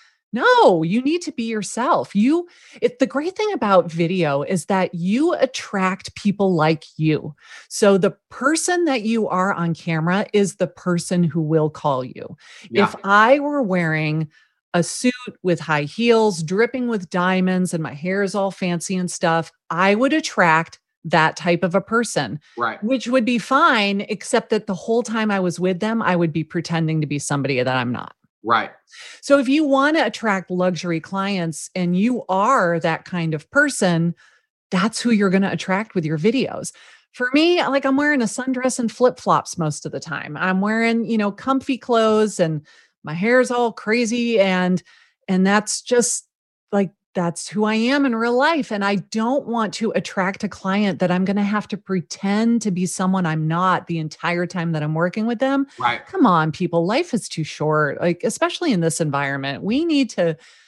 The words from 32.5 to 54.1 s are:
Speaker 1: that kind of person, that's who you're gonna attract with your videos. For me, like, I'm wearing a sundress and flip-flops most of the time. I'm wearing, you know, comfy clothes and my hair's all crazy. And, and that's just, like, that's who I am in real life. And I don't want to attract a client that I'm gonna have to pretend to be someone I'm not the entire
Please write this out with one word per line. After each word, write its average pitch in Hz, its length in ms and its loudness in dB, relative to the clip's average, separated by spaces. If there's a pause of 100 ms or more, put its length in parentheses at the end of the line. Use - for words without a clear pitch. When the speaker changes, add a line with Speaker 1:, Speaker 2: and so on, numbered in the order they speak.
Speaker 1:
that 160 260 -2
kind 165 260 -2
of 151 180 -8
person, 175 640 2 (560)
that's 190 300 0
who 240 100 0
you're 202 200 4
gonna 190 220 2
attract 190 420 -4
with 170 100 0
your 160 140 -2
videos. 220 540 0 (400)
For 247 200 -4
me, 320 320 4
like, 269 220 0
I'm 269 100 2
wearing 294 240 2
a 226 60 2
sundress 254 520 -4
and 226 140 -2
flip-flops - 640 0
most 156 300 -4
of - 60 -10
the 139 80 -8
time. 151 360 -10
I'm 185 240 0
wearing, 226 460 0
you 226 100 -2
know, 202 160 0
comfy 262 460 -2
clothes 220 600 2
and 160 220 0 (440)
my 151 100 -8
hair's 240 380 2
all 240 180 0
crazy. 233 720 0
And, 185 420 2 (460)
and 185 180 2
that's 208 340 0
just, - 460 0 (460)
like, 196 180 0 (240)
that's 170 340 -4
who 208 160 -2
I 214 120 0
am 262 280 2
in 240 120 0
real 233 200 0
life. 294 360 0
And 202 120 -2
I 202 120 0
don't 226 500 -2
want 220 280 -2
to 220 180 -2
attract 190 500 -4
a 208 60 -4
client 190 500 -2
that 180 140 0
I'm 180 120 2
gonna 202 200 0
have 202 240 -2
to 208 100 -6
pretend 202 840 -2
to 208 100 -2
be 175 120 -2
someone 185 400 -2
I'm 156 220 0
not 175 400 0
the 170 140 -4
entire 170 440 -4